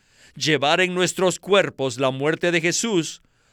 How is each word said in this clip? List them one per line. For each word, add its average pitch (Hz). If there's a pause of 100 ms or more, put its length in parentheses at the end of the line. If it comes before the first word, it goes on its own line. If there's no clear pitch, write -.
(340)
Llevar 151
en 180
nuestros 180
cuerpos 139
la 131
muerte 151
de 170
Jesús 175 (300)